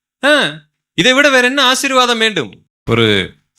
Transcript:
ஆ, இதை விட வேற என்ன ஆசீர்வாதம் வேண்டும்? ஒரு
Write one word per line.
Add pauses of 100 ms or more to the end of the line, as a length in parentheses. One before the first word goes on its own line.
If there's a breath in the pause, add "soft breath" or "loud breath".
(240)
ஆ, (640)
இதை
விட
வேற
என்ன
ஆசீர்வாதம்
வேண்டும்? (240)
ஒரு (240)